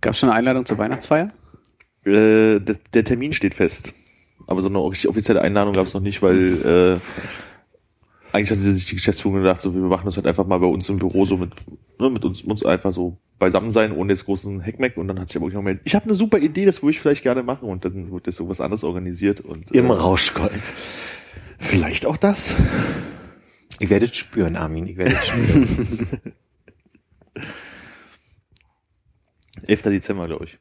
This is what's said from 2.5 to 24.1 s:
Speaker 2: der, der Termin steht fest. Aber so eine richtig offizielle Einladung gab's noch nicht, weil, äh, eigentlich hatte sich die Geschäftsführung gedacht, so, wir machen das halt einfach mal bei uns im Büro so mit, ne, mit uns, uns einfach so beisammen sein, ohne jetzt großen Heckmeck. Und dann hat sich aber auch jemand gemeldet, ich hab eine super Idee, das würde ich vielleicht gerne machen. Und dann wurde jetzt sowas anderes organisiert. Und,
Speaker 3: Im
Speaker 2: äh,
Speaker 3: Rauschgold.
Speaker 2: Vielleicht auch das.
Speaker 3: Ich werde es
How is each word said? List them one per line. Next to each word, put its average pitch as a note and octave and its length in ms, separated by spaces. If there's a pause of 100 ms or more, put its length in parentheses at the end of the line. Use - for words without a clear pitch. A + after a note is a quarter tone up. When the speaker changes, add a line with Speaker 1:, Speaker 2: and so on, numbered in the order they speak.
Speaker 2:
der, G2+ 160 (180)
der A2+ 100
Termin B2+ 300
steht G2 220
fest. - 360 (560)
Aber F#2+ 140
so F#2 60
eine G2 120
richtig F#2 300
offizielle G#2+ 320
Einladung G2+ 320
gab's F#2+ 220
noch G2 60
nicht, G2 200
weil, F2+ 800
äh, - 1300
eigentlich G#2 200
hatte G2+ 100
sich G2 240
die - 100
Geschäftsführung G2 440
gedacht, F#2 200
so, F#2+ 140
wir F#2 80
machen F#2 240
das F#2 100
halt G2 120
einfach F2+ 180
mal F#2 140
bei F2+ 80
uns F#2 200
im G2 120
Büro F#2 260
so F#2+ 100
mit, F2+ 140 (500)
ne, C3 120
mit A#2+ 120
uns, F#2 200
uns G#2+ 200
einfach F#2 280
so F2 260 (220)
beisammen F#2+ 320
sein, A2 200
ohne F#2+ 220
jetzt F#2 120
großen G2 360
Heckmeck. A#2 360
Und F2 100
dann F#2+ 120
hat F2+ 100
sich - 80
aber E2 100
auch - 20
jemand G2 160
gemeldet, F#2+ 200
ich - 100
hab G#3 80
eine A3 100
super G#3+ 240
Idee, D#3+ 280
das F#3+ 180
würde D3 80
ich D3+ 80
vielleicht C#3+ 240
gerne B2+ 180
machen. B2 280
Und F#2 160
dann F#2 260
wurde F2+ 180
jetzt F2+ 80
sowas F2 240
anderes F#2+ 220
organisiert. F2+ 560
Und, E2 320
Speaker 3:
Im B2+ 160
Speaker 2:
äh, A#2+ 60
Speaker 3:
Rauschgold. - 580 (1080)
Speaker 2:
Vielleicht D#2+ 480
auch - 120
das. - 360 (1300)
Speaker 3:
Ich G2+ 100
werde G2+ 160
es A#2+ 100